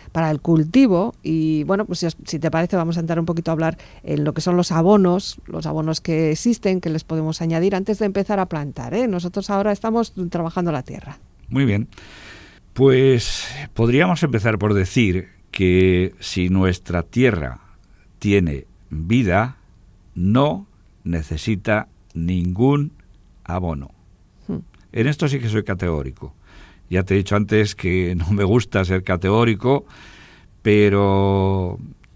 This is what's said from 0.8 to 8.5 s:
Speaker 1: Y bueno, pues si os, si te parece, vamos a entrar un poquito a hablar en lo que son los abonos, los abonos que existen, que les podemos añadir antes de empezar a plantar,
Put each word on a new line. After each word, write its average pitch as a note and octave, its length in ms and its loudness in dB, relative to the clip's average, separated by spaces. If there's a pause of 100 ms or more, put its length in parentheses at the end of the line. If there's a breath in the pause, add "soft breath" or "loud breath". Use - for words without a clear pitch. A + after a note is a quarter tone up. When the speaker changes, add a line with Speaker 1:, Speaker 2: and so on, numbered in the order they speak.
Speaker 1:
Y D#3 400 0
bueno, G3 220 0
pues F3+ 120 -6
si - 80 -4
os, D#3+ 100 -4 (100)
si E3+ 120 -8
te D3+ 140 -2
parece, E3+ 240 -2
vamos E3 220 -2
a - 20 -4
entrar E3 200 -2
un E3 60 -2
poquito E3+ 240 -4
a E3 40 0
hablar D#3+ 260 -2 (240 loud breath)
en D3 200 -2
lo D3+ 120 -2
que D#3+ 60 -4
son F3+ 140 0
los F3 160 0
abonos, F3+ 760 2
los D#3+ 180 -8
abonos D#3 340 -4
que D#3+ 320 0
existen, F#3+ 480 -2
que E3+ 120 -4
les D#3+ 120 -4
podemos D#3+ 380 -4
añadir E3 320 0
antes F#3+ 240 -4
de A3 80 -2
empezar G3 340 -2
a F#3 60 0
plantar, C#3 480 -8